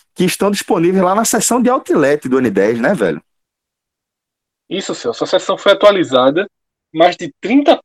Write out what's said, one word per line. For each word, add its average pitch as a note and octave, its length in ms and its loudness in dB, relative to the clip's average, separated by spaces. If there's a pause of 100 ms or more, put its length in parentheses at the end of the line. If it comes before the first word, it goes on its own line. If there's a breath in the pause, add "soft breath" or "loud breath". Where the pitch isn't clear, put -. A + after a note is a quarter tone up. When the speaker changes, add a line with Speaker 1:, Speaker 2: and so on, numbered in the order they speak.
(140)
Speaker 1:
que F3+ 100 0
estão G3 240 -2
disponíveis F#3+ 540 0
lá F3+ 100 2
na A3 100 0
seção A#3 380 0
de B3 80 2
outlet D3+ 580 0
do C3 120 0
N B2 100 0
dez, G#2 300 0
né, D3+ 160 0
velho? E2 260 -2 (1500)
Speaker 2:
Isso, - 280 -8
Celso. - 280 -8
A - 40 -2
seção - 280 -2
foi G3 180 2
atualizada, E3+ 760 2 (420)
mais E3+ 240 2
de E3+ 240 -12
trinta C#4+ 460 2